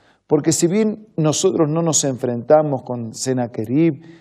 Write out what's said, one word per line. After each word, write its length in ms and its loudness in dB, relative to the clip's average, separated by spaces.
Porque 260 2
si 140 2
bien 400 -2
nosotros 520 2
no 140 -2
nos 220 0
enfrentamos 760 0
con 320 -8
Sennacherib, 880 -2